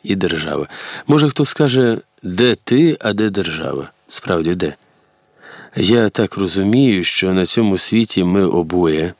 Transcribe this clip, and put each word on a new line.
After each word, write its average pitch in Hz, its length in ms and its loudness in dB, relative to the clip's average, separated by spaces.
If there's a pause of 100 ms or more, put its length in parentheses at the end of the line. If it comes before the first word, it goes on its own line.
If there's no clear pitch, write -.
і 101 120 -2
держава. 78 520 -4 (400)
Може, 147 220 4
хто 139 160 0
скаже, 127 520 0 (260)
де 101 320 2
ти, 147 440 2
а 107 140 -2
де 107 160 0
держава? 80 640 -6 (180)
Справді, 85 460 -2
де? 87 200 -4 (1000)
Я 110 340 2
так - 280 -2
розумію, 98 680 2
що 92 300 -2
на 92 120 2
цьому 101 320 0
світі 107 460 0
ми 95 220 2
обоє 85 760 0